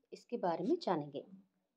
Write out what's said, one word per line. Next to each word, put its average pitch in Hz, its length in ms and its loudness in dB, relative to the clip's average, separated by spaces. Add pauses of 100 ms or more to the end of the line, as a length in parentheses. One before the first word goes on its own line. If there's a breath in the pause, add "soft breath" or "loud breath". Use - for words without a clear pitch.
(120)
इसके - 240 -8
बारे 170 280 0
में 302 140 4
जानेंगे। 147 460 0 (520)